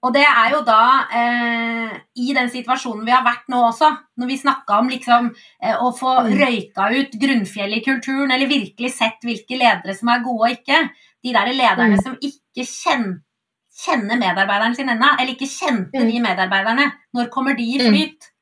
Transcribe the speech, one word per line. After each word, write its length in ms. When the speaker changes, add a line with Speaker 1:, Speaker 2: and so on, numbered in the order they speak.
Speaker 1:
Og 100
det 160
er 220
jo 100
da, 500
eh, 880
i 160
den 160
situasjonen 540
vi 80
har 120
vært 260
nå 220
også, 180
når 80
vi 100
snakket 320
om 100
liksom, 460
eh, 140
å 220
få 260
Speaker 2:
Mm. 140
Speaker 1:
røyka 560
ut 260
grunnfjellet 640
i 20
kulturen, 480
eller 160
virkelig 440
sett 320
hvilke 340
ledere 400
som 120
er 100
gode 320
og 60
ikke. 320
De 100
der 200
lederne 440
Speaker 2:
Mm. 60
Speaker 1:
som 140
ikke 460
kjenn-, 580
kjenner 440
medarbeideren 560
sin 120
ennå, 320
eller 140
ikke 160
kjente 440
Speaker 2:
Mm. 180
Speaker 1:
de 80
medarbeiderne. 720
Når 160
kommer 260
de 60
i 160
Speaker 2:
Mm. 120
Speaker 1:
flyt? 380